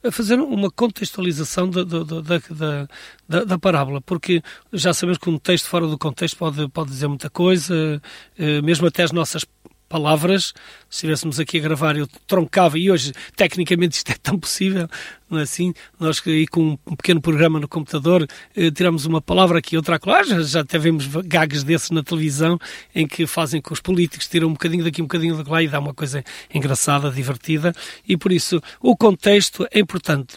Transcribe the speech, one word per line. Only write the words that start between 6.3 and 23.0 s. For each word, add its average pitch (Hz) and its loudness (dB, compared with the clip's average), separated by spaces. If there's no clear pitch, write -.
pode, 151 -4
pode 147 -6
dizer 135 -6
muita 143 -6
coisa, 160 0
eh, 151 0
mesmo 165 2
até 170 2
as 160 0
nossas - -2
palavras. 160 2
Se - -14
estivéssemos 156 -2
aqui 160 -2
a - 2
gravar, 151 0
eu 147 -2
troncava, 170 4
e 185 2
hoje, 143 2
tecnicamente, 175 2
isto - -8
é - 0
tão 170 -2
possível, 190 -2
não 165 -4
é 151 0
assim? 175 -2
Nós 160 0
que - -4
aí 156 4
com 156 0
um 165 -6
pequeno 170 2
programa 156 2
no 143 -6
computador, 156 2
eh, 165 2
tiramos 165 0
uma 160 2
palavra 175 4
aqui, - -2
outra 160 0
acolá. 262 4
Já, 226 2
já 156 0
até 160 -2
vemos 156 2
gags 156 0
desses 156 0
na 160 0
televisão, 160 0
em 160 0